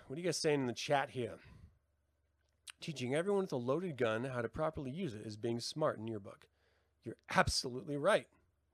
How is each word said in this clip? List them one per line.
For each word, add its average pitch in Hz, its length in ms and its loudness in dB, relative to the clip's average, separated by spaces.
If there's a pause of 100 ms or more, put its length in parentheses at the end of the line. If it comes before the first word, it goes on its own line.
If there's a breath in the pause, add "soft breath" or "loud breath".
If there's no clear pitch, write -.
What 131 100 -8
are 170 40 -6
you 175 40 -4
guys 165 140 2
saying 147 220 4
in 131 60 2
the 120 60 2
chat 139 380 2
here? 113 280 -4 (1400 soft breath)
"Teaching 131 340 -2
everyone 190 280 2
with 190 100 -2
a 151 40 0
loaded 139 400 0
gun 117 280 2
how 127 160 -2
to 113 80 0
properly 156 420 -2
use 151 240 -4
it 107 120 -8
is 107 100 -8
being 117 240 0
smart 147 380 0
in 110 80 -6
your 110 140 -4
book." - 280 -16 (540)
You're - 160 -8 (120)
absolutely 143 680 0
right. 165 280 4 (480)